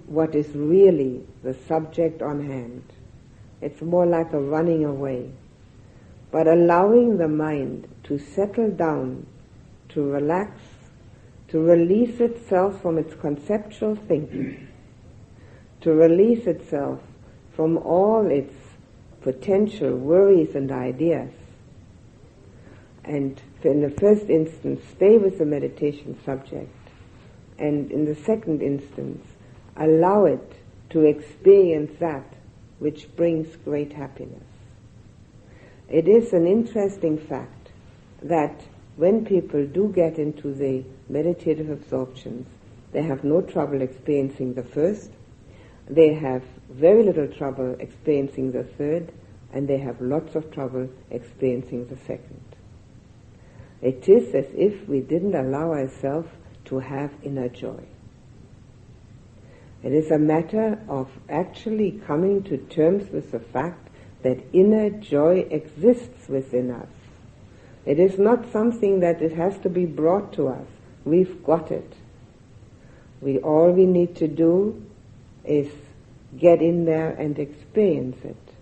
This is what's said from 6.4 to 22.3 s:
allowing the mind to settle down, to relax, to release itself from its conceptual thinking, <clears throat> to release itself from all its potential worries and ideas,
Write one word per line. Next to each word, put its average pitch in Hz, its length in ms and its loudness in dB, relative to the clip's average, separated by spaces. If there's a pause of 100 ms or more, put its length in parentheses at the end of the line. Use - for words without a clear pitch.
allowing 185 680 6
the 165 100 0
mind 151 600 -4 (160)
to 143 140 -6
settle 202 540 -4
down, 147 540 -4 (640)
to 156 120 -4
relax, 147 600 -2 (880)
to 160 100 -2
release 175 600 4
itself 202 640 0
from 165 160 -2
its 156 180 -6
conceptual 208 800 -6
thinking, - 720 -6 (580)
<clears throat> - 560 -20
to 170 100 2
release 180 560 6
itself 139 540 -4 (540)
from 160 220 0
all 202 520 2
its 139 240 -2 (680)
potential 190 760 -2
worries 165 600 4
and 135 160 -4
ideas, 131 600 -4 (1700)